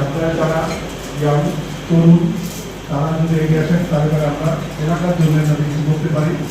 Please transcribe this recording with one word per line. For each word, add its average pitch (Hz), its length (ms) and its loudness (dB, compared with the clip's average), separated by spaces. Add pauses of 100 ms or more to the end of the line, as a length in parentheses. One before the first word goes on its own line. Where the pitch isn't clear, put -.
আপনারা 160 260 -2 (100)
যারা 160 200 0 (600)
ইয়াং, 147 200 2 (480)
তরুণ, 170 320 6 (680)
তারা 151 200 -2 (120)
যদি 165 240 0
এগিয়ে 156 200 2
আসেন, 175 260 2
তাহলে 151 220 2
পরে 151 200 2
আমরা 151 180 -2 (340)
এলাকার 165 360 0
জন্য 151 160 4 (140)
যাতে 151 200 2
কিছু - 200 -2
করতে 156 260 0
পারি। 156 180 0 (180)